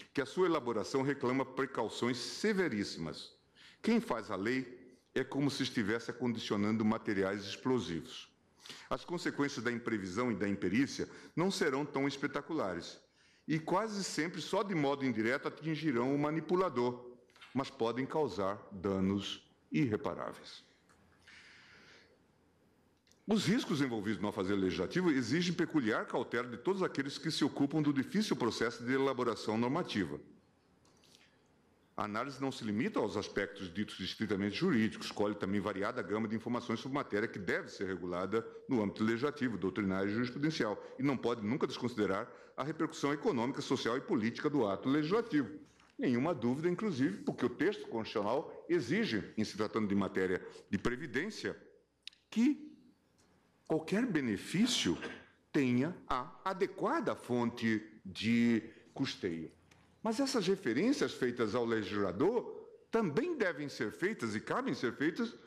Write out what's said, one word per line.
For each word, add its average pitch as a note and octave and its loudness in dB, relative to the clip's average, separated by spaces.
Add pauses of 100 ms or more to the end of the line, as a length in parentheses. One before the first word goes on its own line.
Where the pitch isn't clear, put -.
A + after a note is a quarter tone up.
(120)
que - 0
a - -2
sua F3+ 2
elaboração A#2+ 0
reclama C3+ 0
precauções B2 -2
severíssimas. A2+ -2 (440)
Quem A3 4
faz A2 -6
a G2 -2
lei B2+ -2 (180)
é C3 2
como C#3 0
se C3+ -4
estivesse A2+ 0
acondicionando A2 2
materiais G#2 2
explosivos. G2+ -4 (540)
As - -6
consequências C#3+ -2
da B2 2
imprevisão A2+ 0
e A2 2
da G2+ 0
imperícia G2+ 0 (260)
não F3 2
serão D3+ 0
tão C#3 0
espetaculares C#3 -4 (460)
e D#3+ 0
quase G3+ -2
sempre F3 -2
só F#3+ 0
de G3 -2
modo C#3 2
indireto B2 2
atingirão C#3+ 0
o C#3+ 2
manipulador, D3+ 0 (380)
mas C3 0
podem A#2 0
causar G#2 0 (120)
danos F#2+ 0 (220)
irreparáveis. G2+ -2 (2500)
Os G3+ 4
riscos G#3 2
envolvidos A2 0
no G#2 2
afazer G2 2
legislativo F#2 2
exigem C#3+ 2
peculiar D#3 2
cautela B2 -2
de A#2 -8
todos F#3+ 0
aqueles C#3 -2
que D#3+ -2
se - 2
ocupam C#3+ 2
do D3 4
difícil C#3 2
processo A#2 0
de B2 0
elaboração A#2+ 2
normativa. A#2 0 (1800)
A G#2+ -4
análise B2+ -4
não C3+ 0
se - -8
limita A#2 0
aos G#2 0
aspectos G2 -4
ditos G2+ -4
estritamente G2+ -2
jurídicos, A#2 2
escolhe G#2 0
também G2+ 0
variada G#2 -2
gama G#2 0
de A2 -2
informações A#2 -2
sobre C3+ -6
matéria A2+ 0
que A2 -8
deve C#3 -2
ser - -6
regulada F#2 -2 (220)
no A#2 2
âmbito G2 0
legislativo, A#2 0
doutrinário F#2+ 0
e G#2 -2
jurisprudencial, B2 -2 (200)
e B2+ -2
não C#3 2
pode A#2 0
nunca A2+ 0
desconsiderar A2 0 (240)
a B2+ -4
repercussão D#3 -2
econômica, C#3 0
social A#2+ 0
e C#3+ -2
política B2 0
do C3 2
ato G2 0
legislativo. D3+ 2 (400)
Nenhuma D#3 2
dúvida, B2+ 0
inclusive, F3 0
porque C3+ 0
o A#2 4
texto F3 -2
constitucional A2 -2
exige, D3+ 0
em A2 0
se - -4
tratando G#2+ 0
de G2 2
matéria F#2 2 (240)
de G2+ 0
previdência, B2 -4 (720)
que - 2 (880)
qualquer D#3+ 0
benefício D3 2 (520)
tenha C3+ 2 (100)
a C3+ -2 (140)
adequada F#3+ 0
fonte A#2 0 (220)
de A2+ 4 (300)
custeio. E2 -4 (520)
Mas A3 0
essas C4 2
referências F#3 2
feitas A#2+ 0
ao A#2+ 2
legislador G#2+ 2 (480)
também A3+ 2
devem D#3 0
ser A2+ -2
feitas A#2 -2
e G#2+ 0
cabem A#3 -2
ser A#2+ -2
feitas F3+ 0 (120)